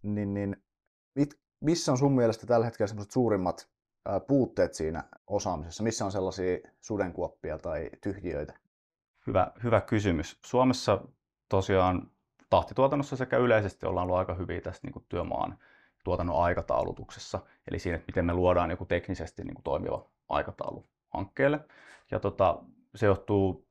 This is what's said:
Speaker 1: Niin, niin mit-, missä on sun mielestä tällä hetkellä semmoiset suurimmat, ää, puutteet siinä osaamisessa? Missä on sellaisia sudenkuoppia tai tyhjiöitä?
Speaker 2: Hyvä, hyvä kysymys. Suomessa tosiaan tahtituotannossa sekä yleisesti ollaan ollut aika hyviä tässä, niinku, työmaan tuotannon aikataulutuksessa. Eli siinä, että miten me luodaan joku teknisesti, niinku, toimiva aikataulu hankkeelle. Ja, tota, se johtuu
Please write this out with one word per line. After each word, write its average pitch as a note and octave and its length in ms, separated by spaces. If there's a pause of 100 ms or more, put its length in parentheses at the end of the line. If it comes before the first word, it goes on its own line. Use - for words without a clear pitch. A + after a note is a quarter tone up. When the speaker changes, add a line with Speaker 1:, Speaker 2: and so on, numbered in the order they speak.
Speaker 1:
Niin, G#2 320
niin G2+ 220 (580)
mit-, C#3+ 240 (220)
missä D#3+ 320
on B2+ 60
sun C#3 140
mielestä A#2 340
tällä A#2 200
hetkellä A2 220
semmoiset G#2 240
suurimmat, G#2 560 (380)
ää, F#2+ 140
puutteet A2+ 540
siinä D#2+ 300 (220)
osaamisessa? F2+ 560
Missä A2+ 220
on F#2+ 80
sellaisia F#2 460 (220)
sudenkuoppia F2 760
tai E2 320 (100)
tyhjiöitä? D#2 540 (720)
Speaker 2:
Hyvä, F#2+ 260 (100)
hyvä A#2 180
kysymys. G2+ 640
Suomessa B2 560 (480)
tosiaan F#2 600 (400)
tahtituotannossa C3+ 680
sekä B2+ 220
yleisesti A2 480
ollaan F2+ 180
ollut F2+ 140
aika F2 160
hyviä F2 260
tässä, F2+ 220
niinku, - 260
työmaan F2 500 (460)
tuotannon F2 380
aikataulutuksessa. - 1000 (300)
Eli - 80
siinä, E2+ 180
että - 100
miten F2 180
me F2 100
luodaan F2 360
joku F2+ 140
teknisesti, F2 600
niinku, - 180
toimiva - 440 (220)
aikataulu - 580 (220)
hankkeelle. C#3 520 (500)
Ja, G#2 100
tota, F#2+ 380 (360)
se A2 120
johtuu F#2+ 640